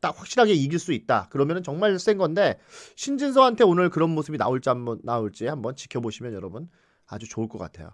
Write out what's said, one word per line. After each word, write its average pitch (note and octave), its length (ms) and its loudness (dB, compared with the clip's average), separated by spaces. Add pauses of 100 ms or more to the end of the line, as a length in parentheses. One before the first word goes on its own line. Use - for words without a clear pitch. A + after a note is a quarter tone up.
딱 D#3+ 200 -4
확실하게 A3 320 4
이길 D#3 280 2
수 F3+ 120 -4
있다. A2 380 0
그러면은 D3+ 320 0
정말 F#3 360 0
센 G3+ 200 2
건데 E3+ 400 2 (380)
신진서한테 C4 680 2
오늘 F3+ 240 4
그런 E3 220 0
모습이 D3+ 260 -4
나올지 B2+ 320 -2
한번, A#2+ 360 -4
나올지 A2+ 420 -4
한번 C3 300 -6
지켜보시면 A#2 580 -8
여러분 G2 340 -12 (380)
아주 G#2 220 -14
좋을 A2+ 200 -6
것 A2+ 100 -14
같아요. E2 360 -14